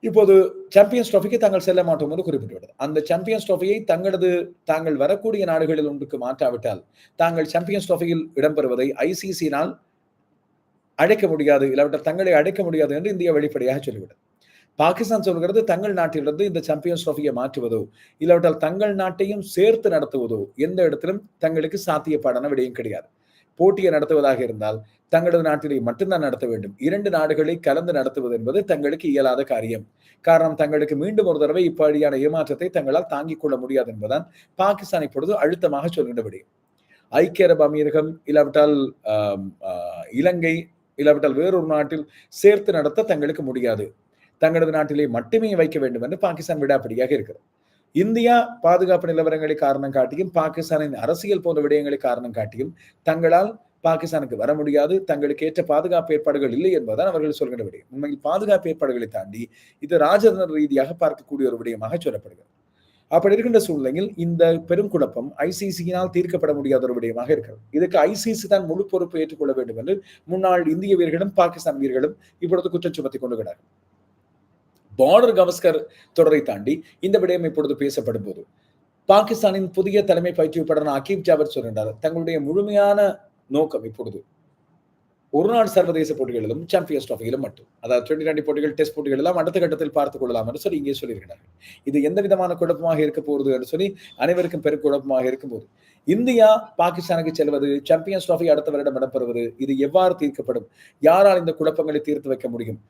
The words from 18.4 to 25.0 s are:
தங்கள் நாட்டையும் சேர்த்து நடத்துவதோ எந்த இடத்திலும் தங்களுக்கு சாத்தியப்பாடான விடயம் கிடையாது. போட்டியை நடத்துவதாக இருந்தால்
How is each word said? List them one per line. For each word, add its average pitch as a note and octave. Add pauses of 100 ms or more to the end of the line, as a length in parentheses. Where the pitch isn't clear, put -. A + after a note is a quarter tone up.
தங்கள் G3
நாட்டையும் F#3+
சேர்த்து A3
நடத்துவதோ C3 (200)
எந்த E3+
இடத்திலும் E3 (180)
தங்களுக்கு D#3+
சாத்தியப்பாடான D3
விடயம் B2+
கிடையாது. G#2+ (500)
போட்டியை F#3+
நடத்துவதாக D3
இருந்தால் A2 (340)